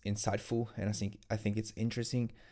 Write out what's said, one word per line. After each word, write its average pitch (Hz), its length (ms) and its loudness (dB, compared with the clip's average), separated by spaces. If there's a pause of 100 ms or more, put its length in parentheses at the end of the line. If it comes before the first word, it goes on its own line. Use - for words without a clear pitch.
insightful 104 640 2 (100)
and 98 120 0
I 107 40 2
think, 101 260 -2 (120)
I 110 60 2
think 104 200 2
it's 107 200 -2
interesting. 117 560 0 (200)